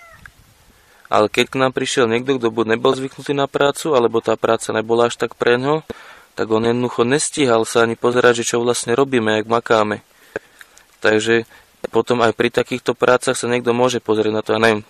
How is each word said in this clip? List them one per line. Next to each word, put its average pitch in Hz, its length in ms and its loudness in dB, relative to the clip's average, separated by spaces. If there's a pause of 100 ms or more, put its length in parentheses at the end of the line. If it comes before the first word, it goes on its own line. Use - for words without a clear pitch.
(1040)
ale 107 240 0
keď 123 240 0
k 135 80 -2
nám 131 100 0
prišiel 131 380 0
niekto, 127 320 -2
kto 117 80 0
buď 110 260 -2
nebol 131 220 0
zvyknutý 139 400 -8
na 139 80 0
prácu, 143 480 -2
alebo 117 320 2
tá 110 80 0
práca 113 400 -2
nebola 117 340 0
až - 140 -10
tak 117 160 -6
pre 120 240 0
ňo, 151 240 -4 (480)
tak 110 160 -6
on 110 160 0
jednoducho 120 400 -2
nestíhal 123 580 0
sa 117 220 2
ani 113 100 -2
pozerať, 120 480 2
že - 140 -2
čo - 20 -
vlastne 120 380 -2
robíme, 120 420 0
jak 107 80 -6
makáme. 110 540 0 (1000)
Takže 110 460 2 (400)
potom 117 400 0
aj 113 80 2
pri 117 160 0
takýchto 123 480 -4
prácach 123 400 0
sa - 80 -6
niekto 120 260 0
môže 120 300 0
pozrieť 107 320 0
na 107 80 -4
to, 107 160 -2
ja - 20 -2
neviem, 110 300 2